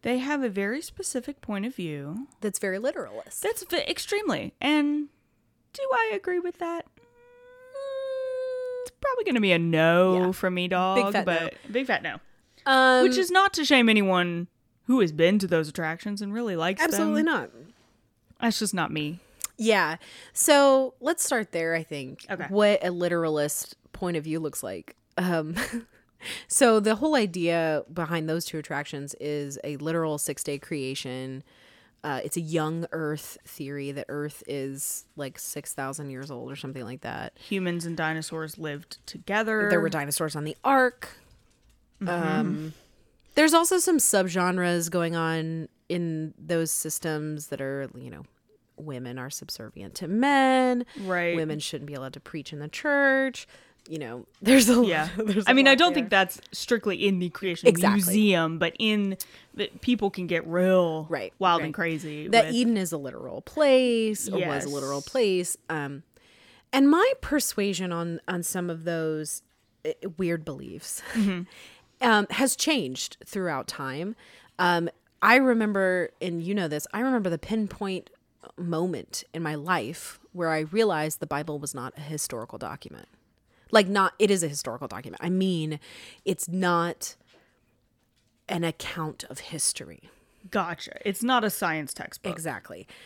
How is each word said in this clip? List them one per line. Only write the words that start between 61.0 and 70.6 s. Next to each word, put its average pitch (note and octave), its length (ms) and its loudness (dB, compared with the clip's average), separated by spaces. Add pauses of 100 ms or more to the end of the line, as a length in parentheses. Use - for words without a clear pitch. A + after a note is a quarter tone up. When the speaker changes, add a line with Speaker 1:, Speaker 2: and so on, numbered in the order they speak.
Speaker 2:
Right, B2+ 300 -4
Speaker 1:
wild F3 220 4
Speaker 2:
right. D#3 60 -2
Speaker 1:
and D#3 80 -6
crazy D#3 540 -4
Speaker 2:
That A3+ 180 6
Speaker 1:
with D#3+ 80 -4
Speaker 2:
Eden A#3 220 2
is F#3 160 -2
a D#3+ 60 -4
literal C3 440 -10
place A#3+ 880 2
or F#3+ 180 -2
was C#3+ 180 -2
a C#3+ 40 -6
literal C#3 300 -4
Speaker 1:
Yes. C#3 100 -10
Speaker 2:
place. F#3 480 0 (140)
Um, C#3+ 320 -6 (720)
and C#4 180 6
my G4 300 6
persuasion G3 720 -2
on, E3+ 340 -4
on F3 160 -4
some F3 260 -4
of D#3+ 160 -6
those, D#3+ 580 -4 (440)
uh, D#3+ 60 -4 (260)
weird E3+ 260 -2
beliefs, - 560 -12 (120)